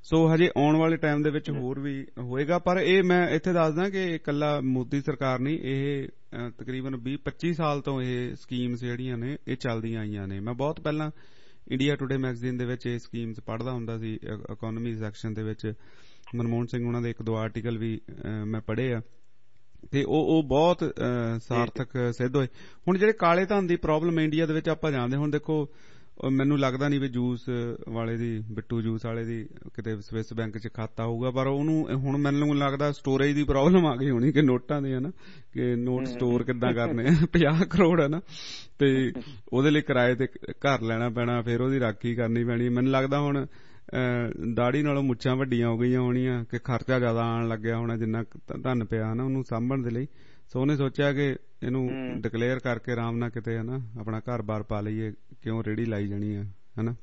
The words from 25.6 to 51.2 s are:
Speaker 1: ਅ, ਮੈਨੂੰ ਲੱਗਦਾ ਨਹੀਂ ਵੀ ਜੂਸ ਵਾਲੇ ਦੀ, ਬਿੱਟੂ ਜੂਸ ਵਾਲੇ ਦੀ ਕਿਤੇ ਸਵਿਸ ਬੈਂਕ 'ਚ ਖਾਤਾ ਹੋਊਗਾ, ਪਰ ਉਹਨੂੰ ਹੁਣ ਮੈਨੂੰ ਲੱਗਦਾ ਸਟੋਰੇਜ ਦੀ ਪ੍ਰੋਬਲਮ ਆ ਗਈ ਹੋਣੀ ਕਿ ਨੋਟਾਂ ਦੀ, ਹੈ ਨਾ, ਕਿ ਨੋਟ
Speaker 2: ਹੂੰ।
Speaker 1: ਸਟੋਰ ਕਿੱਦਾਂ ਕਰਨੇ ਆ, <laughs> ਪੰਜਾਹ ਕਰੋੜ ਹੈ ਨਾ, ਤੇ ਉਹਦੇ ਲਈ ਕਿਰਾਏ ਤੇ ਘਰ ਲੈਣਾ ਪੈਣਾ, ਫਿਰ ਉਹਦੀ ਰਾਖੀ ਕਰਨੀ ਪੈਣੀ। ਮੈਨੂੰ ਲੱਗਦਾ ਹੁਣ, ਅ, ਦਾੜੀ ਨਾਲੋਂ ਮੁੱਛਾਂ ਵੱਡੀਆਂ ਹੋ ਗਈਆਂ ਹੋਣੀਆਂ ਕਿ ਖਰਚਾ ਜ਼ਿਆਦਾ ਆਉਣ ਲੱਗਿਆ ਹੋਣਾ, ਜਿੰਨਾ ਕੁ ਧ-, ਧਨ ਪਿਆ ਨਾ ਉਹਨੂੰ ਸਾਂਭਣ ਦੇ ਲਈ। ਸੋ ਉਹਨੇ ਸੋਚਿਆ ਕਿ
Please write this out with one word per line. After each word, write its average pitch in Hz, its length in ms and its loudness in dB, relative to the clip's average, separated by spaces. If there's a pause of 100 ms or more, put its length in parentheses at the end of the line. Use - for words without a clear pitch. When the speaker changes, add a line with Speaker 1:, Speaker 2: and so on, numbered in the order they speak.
Speaker 1:
ਅ, - 640 -10
ਮੈਨੂੰ 139 280 4
ਲੱਗਦਾ 135 300 2
ਨਹੀਂ 139 120 2
ਵੀ 135 80 0
ਜੂਸ 123 420 -2 (380)
ਵਾਲੇ 113 280 -2
ਦੀ, 113 260 -4 (100)
ਬਿੱਟੂ 110 300 -4
ਜੂਸ 113 240 -2
ਵਾਲੇ 113 180 -4
ਦੀ 113 240 -6 (260)
ਕਿਤੇ 110 260 -4
ਸਵਿਸ 110 340 -6
ਬੈਂਕ 110 240 -4
'ਚ 113 160 -8
ਖਾਤਾ 113 300 -4
ਹੋਊਗਾ, 117 260 0
ਪਰ 131 160 0
ਉਹਨੂੰ 151 480 2
ਹੁਣ 135 220 0
ਮੈਨੂੰ 143 420 2
ਲੱਗਦਾ 143 340 2
ਸਟੋਰੇਜ 139 420 2
ਦੀ 147 100 2
ਪ੍ਰੋਬਲਮ 160 420 8
ਆ 127 100 2
ਗਈ 135 140 2
ਹੋਣੀ 123 220 4
ਕਿ 147 100 8
ਨੋਟਾਂ 139 400 4
ਦੀ, 135 100 -2
ਹੈ 127 80 0
ਨਾ, 147 100 -4 (420)
ਕਿ 123 240 0
ਨੋਟ 123 220 0
Speaker 2:
ਹੂੰ। 127 160 -4
Speaker 1:
ਸਟੋਰ 120 280 4
ਕਿੱਦਾਂ 123 300 2
ਕਰਨੇ 117 320 0
ਆ, 135 40 4
<laughs> 165 240 6
ਪੰਜਾਹ 160 320 6
ਕਰੋੜ 170 360 6
ਹੈ 139 80 4
ਨਾ, 160 120 -2 (580)
ਤੇ 131 340 6 (400)
ਉਹਦੇ 135 180 6
ਲਈ 151 100 4
ਕਿਰਾਏ 123 340 4
ਤੇ 127 120 0 (240)
ਘਰ 135 300 0
ਲੈਣਾ 113 300 0
ਪੈਣਾ, 120 320 0
ਫਿਰ 117 180 0
ਉਹਦੀ 135 200 2
ਰਾਖੀ 117 340 0
ਕਰਨੀ 117 300 2
ਪੈਣੀ। 120 240 0
ਮੈਨੂੰ 131 240 4
ਲੱਗਦਾ 135 260 2
ਹੁਣ, 139 280 0
ਅ, - 840 -4 (220)
ਦਾੜੀ 123 280 2
ਨਾਲੋਂ 143 200 2
ਮੁੱਛਾਂ 131 340 2
ਵੱਡੀਆਂ 123 320 2
ਹੋ 117 100 0
ਗਈਆਂ 123 220 4
ਹੋਣੀਆਂ 123 440 0
ਕਿ 120 140 -6
ਖਰਚਾ 127 400 0
ਜ਼ਿਆਦਾ 117 220 2
ਆਉਣ 117 280 0
ਲੱਗਿਆ 113 280 -2
ਹੋਣਾ, 117 200 -2
ਜਿੰਨਾ 110 280 -2
ਕੁ - 140 -14
ਧ-, - 240 -10
ਧਨ 123 220 0
ਪਿਆ 110 300 -2
ਨਾ 123 100 -2
ਉਹਨੂੰ 131 200 -2
ਸਾਂਭਣ 123 380 0
ਦੇ 120 80 -2
ਲਈ। 123 160 -4 (460)
ਸੋ 127 80 -2
ਉਹਨੇ 143 160 4
ਸੋਚਿਆ 139 360 2
ਕਿ 135 240 0 (260)